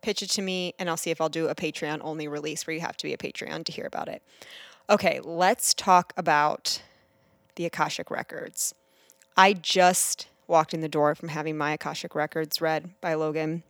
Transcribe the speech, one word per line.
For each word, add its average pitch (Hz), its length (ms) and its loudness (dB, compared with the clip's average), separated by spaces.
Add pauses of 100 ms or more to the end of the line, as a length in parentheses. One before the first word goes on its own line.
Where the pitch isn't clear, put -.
pitch 208 220 -4
it 196 80 -6
to 214 120 0
me, 185 360 -4
and 180 100 -4
I'll 165 80 0
see 165 140 -4
if 160 100 -2
I'll 160 80 2
do 160 200 -2
a 143 60 -2
Patreon-only 156 720 -6
release 151 380 -6
where 160 80 -6
you 156 60 -6
have - 160 -6
to - 100 -10
be 151 60 -4
a - 60 -8
Patreon - 480 -8
to - 60 -6
hear - 120 -10
about - 240 -8
it. - 140 -12 (640)
Okay, 196 340 2
let's 180 520 2
talk 180 420 4
about 151 680 0 (760)
the 170 100 -4
Akashic - 440 -2
Records. - 640 -6 (640)
I 190 160 8
just 185 760 4 (180)
walked 160 260 4
in 165 80 -4
the 156 80 -4
door 147 260 4
from 165 140 -10
having 156 300 -4
my 151 160 0
Akashic 151 400 -8
Records 156 460 -4
read 160 300 0 (120)
by 165 120 0
Logan. 156 560 -2